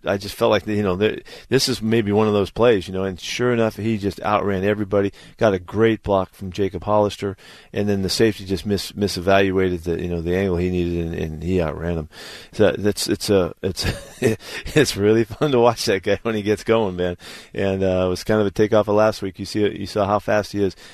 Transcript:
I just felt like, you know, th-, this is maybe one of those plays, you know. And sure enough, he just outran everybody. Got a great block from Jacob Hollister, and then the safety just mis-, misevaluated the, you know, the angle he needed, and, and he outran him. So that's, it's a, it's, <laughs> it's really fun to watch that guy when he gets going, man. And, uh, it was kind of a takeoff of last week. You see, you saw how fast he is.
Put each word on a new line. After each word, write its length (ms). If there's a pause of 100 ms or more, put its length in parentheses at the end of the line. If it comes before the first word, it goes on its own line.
I 120
just 200
felt 160
like, 140
you 160
know, 140
th-, 280 (240)
this 200
is 140
maybe 300
one 160
of 60
those 180
plays, 340
you 80
know. 80
And 180
sure 320
enough, 240
he 220
just 240
outran 400
everybody. 500 (260)
Got 160
a 40
great 460
block 280
from 200
Jacob 320
Hollister, 520 (360)
and 160
then 140
the 60
safety 360
just 200
mis-, 280
misevaluated 880
the, 180
you 80
know, 120
the 160
angle 200
he 140
needed, 340
and, 100
and 280
he 180
outran 380
him. 100 (440)
So 260
that's, 300
it's 200
a, 320
it's, 260 (340)
<laughs> 160 (400)
it's 200
really 280
fun 260
to 80
watch 280
that 180
guy 180
when 140
he 60
gets 200
going, 320
man. 220 (360)
And, 300
uh, 240
it 40
was 120
kind 180
of 60
a 60
takeoff 340
of 80
last 260
week. 200
You 60
see, 220
you 180
saw 200
how 140
fast 320
he 100
is. 140 (180)